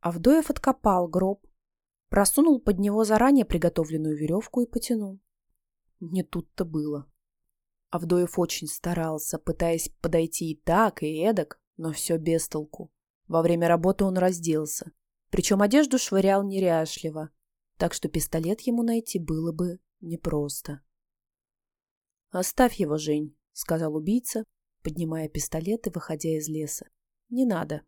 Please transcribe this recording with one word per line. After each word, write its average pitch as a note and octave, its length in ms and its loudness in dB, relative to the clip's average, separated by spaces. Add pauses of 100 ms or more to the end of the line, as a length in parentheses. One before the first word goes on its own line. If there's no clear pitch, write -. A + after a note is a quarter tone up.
Авдоев E3+ 480 2
откопал G3+ 580 0
гроб, F#3 400 -2 (640)
просунул C#4 500 4
под F#3+ 200 0
него G#3 260 2
заранее A#3 400 6
приготовленную D#3 720 0
веревку E3+ 440 -2
и A#3+ 60 0
потянул. G#3 540 -4 (800)
Не F3+ 220 -4
тут-то - 420 -6
было. D3+ 440 -6 (800)
Авдоев F3 480 0
очень E3 300 -2
старался, D#3+ 720 -4
пытаясь E3 500 -2 (120)
подойти E3 500 0
и D3 40 -6
так, G3 460 2
и D#3 200 -4
эдак, F#3+ 400 0 (160)
но D#3+ 160 -6
все E3 240 -2
без D#3+ 320 0
толку. - 420 -10 (360)
Во E3 140 2
время E3+ 280 4
работы F3 340 4
он F#3 140 0
разделся, E3 720 -2 (380)
причем G3 320 2
одежду C4 360 4
швырял G3 460 2
неряшливо, D#3+ 880 -2 (480)
так E3+ 160 0
что - 160 -6
пистолет D#3+ 520 -2
ему A#3 220 0
найти A#3 360 -2
было D#3+ 340 -4
бы F3 260 -4 (220)
непросто. D3+ 800 -6 (1500)
«Оставь A#3+ 400 0
его, D#3 220 0
Жень», D3+ 360 -2 (200)
сказал D#3+ 420 -4
убийца, A3 480 -2 (400)
поднимая D#3+ 460 -6
пистолет E3+ 580 -4
и - 20 -2
выходя D#3+ 480 -4
из D#3 120 -6
леса. D#3 400 -8 (400)
«Не B3 160 0
надо». D#3 420 -2